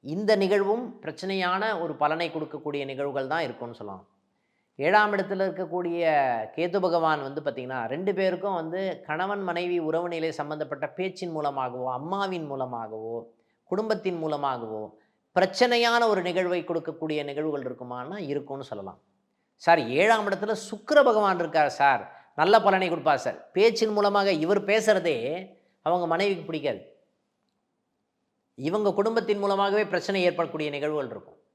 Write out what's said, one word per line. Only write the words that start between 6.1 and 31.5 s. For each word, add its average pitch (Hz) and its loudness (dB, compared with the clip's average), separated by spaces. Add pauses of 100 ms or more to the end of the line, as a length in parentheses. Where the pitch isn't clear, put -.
கேது 175 0
பகவான் 160 2
வந்து 139 -6
பார்த்தீங்கன்னா, 127 -6
ரெண்டு 185 -2
பேருக்கும் 190 0
வந்து 170 -6
கணவன் 190 -4
மனைவி 175 -2
உறவு 165 -2
நிலை 160 -4
சம்பந்தப்பட்ட 147 -6
பேச்சின் 185 -6
மூலமாகவோ, 131 -4
அம்மாவின் 175 -4
மூலமாகவோ, 117 -8 (320)
குடும்பத்தின் 196 -4
மூலமாகவோ 127 -4 (380)
பிரச்சனையான 233 4
ஒரு 196 4
நிகழ்வை 175 0
கொடுக்கக்கூடிய 156 -4
நிகழ்வுகள் 143 -4
இருக்குமானா, 123 -10
இருக்கும்னு 143 -6
சொல்லலாம். 98 -12 (640)
சார், 165 8
ஏழாம் 202 4
இடத்துல 202 -2 (140)
சுக்கிர 294 2
பகவான் 208 4
இருக்கார் 156 2
சார், 135 4 (340)
நல்ல 175 6
பலனை 190 4
கொடுப்பார் 151 2
சார். 117 -4 (140)
பேச்சின் 220 4
மூலமாக 202 4
இவர் 170 2
பேசுறதே 196 2 (680)
அவங்க 175 2
மனைவிக்கு 170 0
பிடிக்காது. 143 -4 (1800)
இவங்க 190 0
குடும்பத்தின் 208 0
மூலமாகவே 202 2
பிரச்சனை 190 -2
ஏற்படக்கூடிய 160 0
நிகழ்வுகள் 143 -4
இருக்கும். - -18 (140)